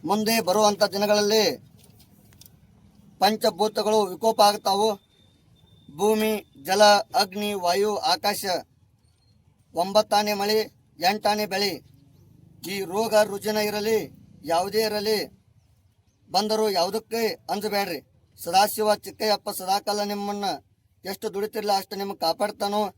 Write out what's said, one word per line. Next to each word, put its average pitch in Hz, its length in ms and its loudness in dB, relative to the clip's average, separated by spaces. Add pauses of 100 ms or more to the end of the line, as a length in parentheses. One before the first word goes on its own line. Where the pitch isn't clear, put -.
ಮುಂದೆ 214 360 0
ಬರುವಂಥ 208 420 2
ದಿನಗಳಲ್ಲಿ 202 720 2 (1600)
ಪಂಚಭೂತಗಳು 214 840 0
ವಿಕೋಪ 208 400 0
ಆಗ್ತಾವು. 208 540 2 (1000)
ಭೂಮಿ, 214 480 0 (180)
ಜಲ, 190 200 4 (100)
ಅಗ್ನಿ, 202 600 -2
ವಾಯು, 196 420 0
ಆಕಾಶ. 185 500 -2 (1300)
ಒಂಬತ್ತಾನೆ 208 600 0
ಮಳೆ, 208 260 0 (500)
ಎಂಟಾನೆ 208 360 -2
ಬೆಳೆ. 190 360 -4 (880)
ಈ 196 100 -6
ರೋಗ 208 340 -2
ರುಜಿನ 208 420 0
ಇರಲಿ, 208 680 -2 (180)
ಯಾವುದೇ 185 360 0
ಇರಲಿ, 208 460 -2 (1040)
ಬಂದರೂ 214 380 0
ಯಾವುದಕ್ಕೆ 208 580 -2 (240)
ಅಂಜಬೇಡ್ರಿ. 202 500 -4 (420)
ಸದಾಶಿವ 208 520 2
ಚಿಕ್ಕಯ್ಯಪ್ಪ 208 540 -4
ಸದಾಕಾಲ 202 540 -2
ನಿಮ್ಮನ್ನ 202 420 -4 (600)
ಎಷ್ಟು 196 280 -8
ದುಡಿತಿರ್ಲ 208 440 -4
ಅಷ್ಟು 196 180 -6
ನಿಮಗೆ 196 220 -8
ಕಾಪಾಡ್ತಾನೋ. 202 720 -2 (100)